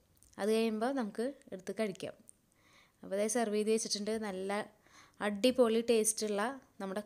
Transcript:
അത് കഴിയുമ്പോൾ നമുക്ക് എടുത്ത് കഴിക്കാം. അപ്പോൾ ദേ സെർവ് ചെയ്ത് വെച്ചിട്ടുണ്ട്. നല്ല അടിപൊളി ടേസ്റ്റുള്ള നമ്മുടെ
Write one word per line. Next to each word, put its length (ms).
അത് 140
കഴിയുമ്പോൾ 440
നമുക്ക് 260
എടുത്ത് 260
കഴിക്കാം. 360
അപ്പോൾ 180
ദേ 60
സെർവ് 220
ചെയ്ത് 180
വെച്ചിട്ടുണ്ട്. 380
നല്ല 240
അടിപൊളി 640
ടേസ്റ്റുള്ള 520
നമ്മുടെ 240